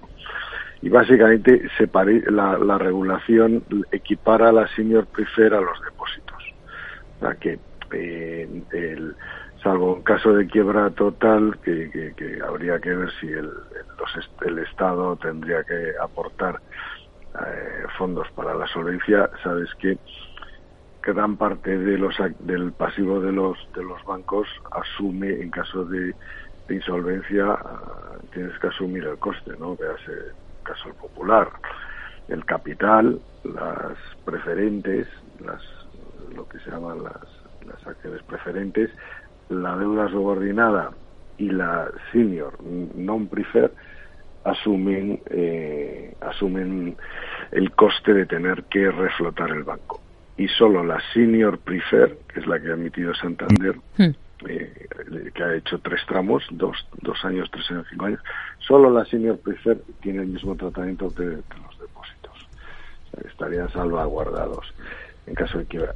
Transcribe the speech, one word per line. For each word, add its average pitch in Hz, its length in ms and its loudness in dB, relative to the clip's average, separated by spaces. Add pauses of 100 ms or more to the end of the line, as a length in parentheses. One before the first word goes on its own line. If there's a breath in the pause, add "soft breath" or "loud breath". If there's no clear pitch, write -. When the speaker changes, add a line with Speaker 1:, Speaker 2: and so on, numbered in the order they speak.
Speaker 1:
¿no? - 60 -20 (760 loud breath)
Y 98 80 -2
básicamente 113 800 8 (100)
se 110 100 6
pare-, 98 420 4
la, 98 280 4
la 98 200 4
regulación 95 840 4 (260)
equipara 113 600 6
a - 20 8
la 110 240 8
senior 110 300 4
prefer 107 480 4
a 104 60 4
los 87 220 -2
depósitos. - 540 -12 (800 loud breath)
O - 40 -10
sea - 140 0
que, - 240 -4 (340)
eh, 82 540 -6 (260)
el, 80 420 -6 (480 loud breath)
salvo 90 340 4
en - 60 -12
caso 107 320 6
de 101 120 6
quiebra 101 440 4
total, 107 720 4
que, 80 260 -2
que, 78 240 -8
que - 320 -10
habría 87 320 -2
que 87 160 -2
ver 90 240 -4
si 80 80 -10
el, 78 200 -6
el, - 400 -14 (120)
los - 180 -8
est-, - 260 -12
el 85 160 -2
Estado 90 580 0
tendría 80 480 -4
que 85 360 -4
aportar, - 600 -6 (720 loud breath)
eh, - 500 -8 (120)
fondos 90 400 -4
para - 180 -4
la 82 140 -2
solvencia, 90 640 2 (120)
sabes 87 280 -2 (100)
que 95 160 2 (1080 loud breath)
gran 104 340 0
parte 98 420 0
de 98 180 2
los 95 200 0
ac-, 92 240 -2
del 90 320 -2
pasivo 98 460 0
de 95 140 0
los, 95 240 0 (180)
de 92 80 -8
los 90 220 -12
bancos 98 420 -4 (260)
asume, 98 580 -4 (100)
en 85 100 -8
caso 87 360 -6
de, 92 280 -4 (540 loud breath)
de 92 60 -4
insolvencia, 95 800 -2
ah, - 640 -10 (160)
tienes 90 240 -8
que - 80 -2
asumir 90 380 -4
el 76 140 -8
coste, - 400 -8
¿no? 87 160 -8
Véase 78 380 -8
el - 200 -12 (300)
caso - 260 -12
del - 100 -16
Popular, 101 500 2 (800 loud breath)
el 82 160 -6
capital, 107 760 4 (240)
las 80 520 -8 (280)
preferentes, 95 800 -2 (380)
las, - 180 -12 (720)
lo - 140 -14
que 82 100 -16
se - 140 -16
llaman 82 320 -10
las, - 180 -14 (420)
las - 220 -18
acciones - 380 -14
preferentes, 98 640 -2 (580 loud breath)
la 90 280 -4
deuda 104 320 0
subordinada 101 800 2 (480)
y 104 120 0
la 85 360 0 (240)
senior 95 540 2
non-prefer 95 1080 0 (720 soft breath)
asumen, 98 800 0 (100)
eh, 76 880 -4
asumen 92 760 -4 (560 loud breath)
el 95 180 2
coste - 420 6
de 95 140 6
tener 87 380 -2
que 98 260 2
reflotar 87 600 -2
el 76 120 -4
banco. - 380 -10 (360)
Y 98 120 0
solo 104 360 6
la 85 160 -2 (140)
senior 113 460 6
prefer, - 640 4
que - 140 -8
es - 80 -8
la 85 100 0
que 82 120 -6
ha 82 40 0
emitido 85 400 -4
Santander, 95 640 2 (200)
Speaker 2:
Hmm. 175 160 6 (360)
Speaker 1:
eh, - 400 -10 (440)
que 87 100 -6
ha 85 120 0
hecho 80 240 -4
tres - 280 -4
tramos, 101 440 2
dos, 87 260 -2 (240)
dos - 240 -6
años, 90 260 -2
tres - 200 -8
años, 87 180 -6
cinco 90 180 -8
años, 107 140 -4 (380 loud breath)
solo 135 320 10
la 117 140 6
senior 113 340 0
prefer 110 400 0 (240)
tiene 98 200 -4
el 92 60 -4
mismo 92 280 -6
tratamiento 92 520 -6
que, 87 160 -6
que 80 400 -8
los - 160 -20
depósitos. - 540 -20
O - 760 -18 (100)
sea, - 100 -14
estarían 87 420 -4
salvaguardados 78 920 -2 (600 loud breath)
en - 80 -10
caso - 240 -2
de 87 60 -4
quiebra. 82 320 -4